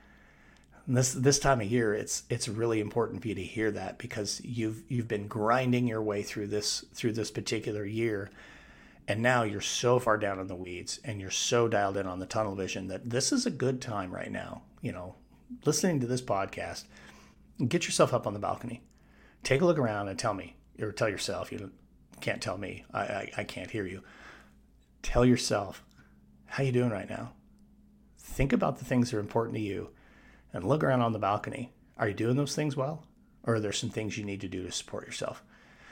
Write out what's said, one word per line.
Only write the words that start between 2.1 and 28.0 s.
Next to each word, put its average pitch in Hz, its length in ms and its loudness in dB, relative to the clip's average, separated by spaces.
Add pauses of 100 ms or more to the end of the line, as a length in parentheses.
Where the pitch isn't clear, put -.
it's 123 160 -2
really 113 320 0
important 104 440 -2
for 117 60 -4
you 101 60 0
to 95 80 -6
hear 107 300 -2
that, 95 260 -6
because 110 460 -6
you've, 113 420 -4
you've 120 220 -2
been 104 180 -2
grinding 123 640 4
your 110 140 0
way 104 200 0
through 104 240 -4
this, 104 380 -2 (100)
through 113 200 0
this 107 180 -2
particular 107 520 -2
year, 107 460 -2 (800)
and 101 120 0
now 123 220 6
you're 104 180 -2
so 123 380 4
far 110 200 4
down 98 200 0
in 95 80 -4
the 92 80 -6
weeds 90 480 -8
and 104 180 -6
you're 95 100 -8
so 120 360 4
dialed 101 300 2
in 95 100 0
on 92 140 -4
the 92 60 -6
tunnel 107 280 0
vision 95 340 -4
that 98 220 -6
this 123 220 2
is 254 140 2
a 233 40 0
good 135 300 0
time 95 340 -4
right 92 160 -6
now. 90 320 -8 (180)
You 107 120 -4
know, 90 240 -10 (480)
listening 151 360 2
to 120 60 0
this 123 160 0
podcast, 95 640 -4 (800)
get 170 200 0
yourself - 260 4
up 120 140 0
on 104 80 -4
the 104 40 -6
balcony, 101 440 -6 (600)
take 135 180 4
a 180 40 2
look 175 140 6
around 104 300 0
and 92 100 -8
tell 107 160 0
me, 87 220 -10 (240)
or 107 120 -4
tell 113 160 0
yourself, 92 420 -4
you 98 220 -10 (480)
can't 101 220 -4
tell 98 160 -4
me, 95 340 -8
I, 104 80 -2
I, 101 380 -4
I 104 60 -2
can't 92 260 -10
hear 104 160 -4
you. 92 160 -10 (1000)
Tell 120 220 4
yourself, 117 580 4 (640)
"How - 180 -2
you 131 80 2
doing 123 180 4
right 98 180 -4
now?" 110 240 -8 (880)